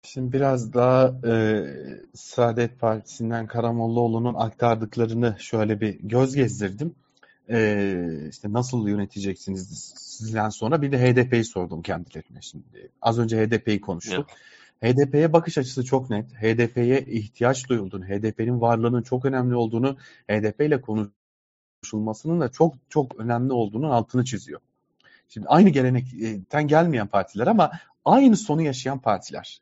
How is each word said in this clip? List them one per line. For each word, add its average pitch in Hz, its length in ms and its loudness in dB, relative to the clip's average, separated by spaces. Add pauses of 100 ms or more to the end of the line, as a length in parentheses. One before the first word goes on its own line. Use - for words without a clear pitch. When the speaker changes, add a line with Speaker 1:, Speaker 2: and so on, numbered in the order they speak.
Speaker 1:
Şimdi 127 300 -6
biraz 131 400 0
daha, 127 420 4 (120)
e, 110 360 2 (500)
Saadet 117 680 -2
Partisi'nden 113 680 -4
Karamollaoğlu'nun 117 840 -2
aktardıklarını 113 1040 -2
şöyle 110 420 -2
bir 110 80 0
göz 123 460 0
gezdirdim. 104 600 -2 (540)
E, 98 800 0
işte 104 240 -10
"Nasıl 120 340 -2
yöneteceksiniz?" 98 1080 -6
sizden 110 540 -6
sonra 123 320 -2
bir 139 100 -2
de 135 80 0
H 127 160 6
D 123 140 4
P'yi 117 140 2
sordum 87 380 -6
kendilerine. - 600 -12
Şimdi - 500 -20 (100)
az 117 180 0
önce 113 180 0
H 110 140 2
D 110 120 0
P'yi 104 180 0
konuştuk. 92 460 -6 (540)
Speaker 2:
Evet. 120 140 2
Speaker 1:
H - 20 2
D 139 140 2
P'ye 151 220 2
bakış 165 240 2
açısı 127 280 -4
çok 131 240 -2
net. 107 320 -6
H 113 160 2
D 117 100 2
P'ye 127 380 0
ihtiyaç 117 640 -2
duyulduğunu, 98 360 -4
H 101 180 -6
D 110 80 0
P'nin 117 300 -2
varlığının 117 420 2
çok 127 220 -4
önemli 127 300 0
olduğunu, 120 420 -2 (300)
H 104 160 0
D 107 80 0
P 147 140 -2
ile 143 160 0
konuşulmasının 110 1600 -8
da 127 100 -2
çok, 160 240 2 (140)
çok 139 300 -4
önemli 120 340 0
olduğunun 117 360 -2
altını 123 360 0
çiziyor. 98 340 -10 (680)
Şimdi - 180 -12
aynı 185 220 8
gelenekten 127 1000 0
gelmeyen 147 400 4
partiler 101 400 -2
ama 196 240 4 (340)
aynı 226 320 8
sonu 156 240 -2
yaşayan 135 400 -4
partiler. - 600 -4